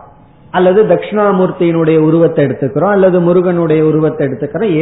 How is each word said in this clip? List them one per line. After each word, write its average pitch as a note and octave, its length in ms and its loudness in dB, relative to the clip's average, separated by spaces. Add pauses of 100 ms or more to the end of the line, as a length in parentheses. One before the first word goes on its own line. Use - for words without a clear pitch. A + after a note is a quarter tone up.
(520)
அல்லது F#3 320 2
தட்சிணாமூர்த்தியினுடைய F3 1160 0
உருவத்தை D#3+ 420 2
எடுத்துக்கிறோம், D3 500 -2
அல்லது F#3+ 280 2
முருகனுடைய E3+ 640 0
உருவத்தை D#3 400 0
எடுத்துக்கிறோம், D#3 580 -6